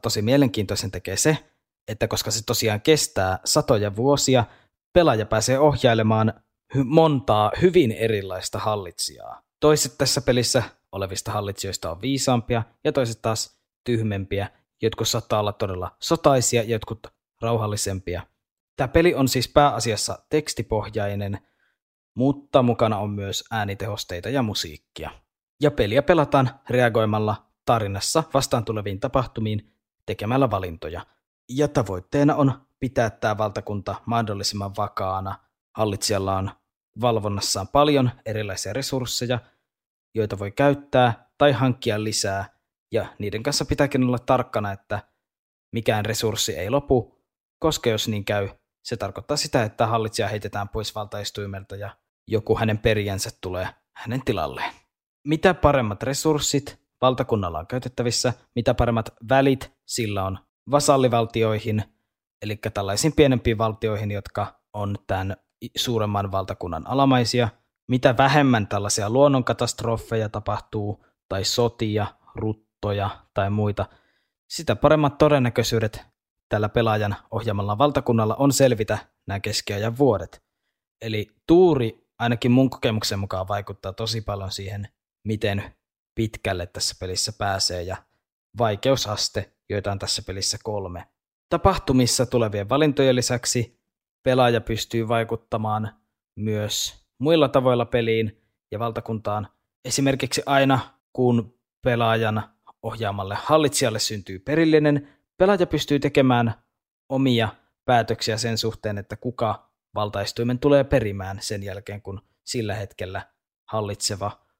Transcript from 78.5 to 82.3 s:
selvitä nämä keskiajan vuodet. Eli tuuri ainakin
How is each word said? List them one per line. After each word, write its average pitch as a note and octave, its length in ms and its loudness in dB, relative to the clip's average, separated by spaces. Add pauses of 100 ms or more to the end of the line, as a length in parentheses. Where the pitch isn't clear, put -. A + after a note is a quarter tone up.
selvitä A2+ 460 2 (280)
nämä G2+ 140 -6
keskiajan G#2+ 580 -4
vuodet. A2 440 2 (580)
Eli G#2+ 300 -6 (160)
tuuri D#3+ 600 4 (120)
ainakin A#2+ 320 0